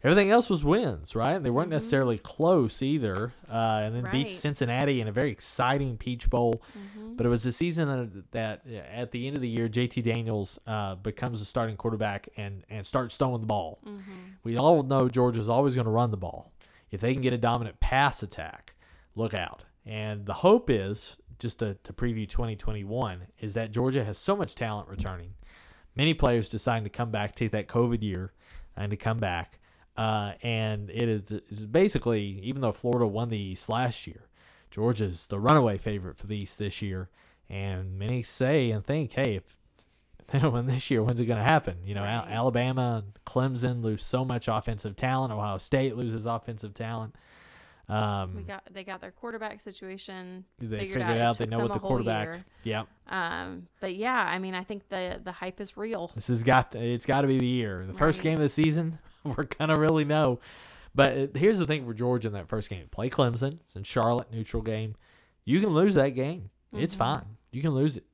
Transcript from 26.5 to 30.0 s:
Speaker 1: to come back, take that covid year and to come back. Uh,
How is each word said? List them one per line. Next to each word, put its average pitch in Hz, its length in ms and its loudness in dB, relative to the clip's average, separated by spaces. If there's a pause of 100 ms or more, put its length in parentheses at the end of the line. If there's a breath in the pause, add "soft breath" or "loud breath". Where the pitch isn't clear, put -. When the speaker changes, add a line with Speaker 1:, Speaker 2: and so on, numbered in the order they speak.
Speaker 1:
to 101 40 -6
come 117 220 -4
back, 104 240 -2
take 113 160 0
that 104 160 -2
covid 117 340 2
year 95 300 -4 (440 soft breath)
and 101 140 -4
to 104 80 -2
come 113 220 -2
back. 87 400 -4 (380 soft breath)
Uh, 107 440 -2